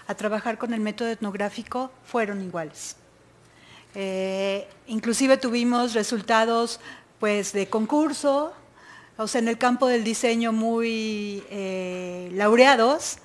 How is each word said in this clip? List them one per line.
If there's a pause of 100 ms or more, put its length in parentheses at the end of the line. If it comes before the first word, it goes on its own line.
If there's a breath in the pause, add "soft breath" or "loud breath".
a
trabajar
con
el
método
etnográfico (140)
fueron
iguales. (1000 loud breath)
Eh, (160)
inclusive
tuvimos
resultados, (400 loud breath)
pues,
de
concurso, (640 loud breath)
o
sea,
en
el
campo
del
diseño
muy,
eh,
laureados,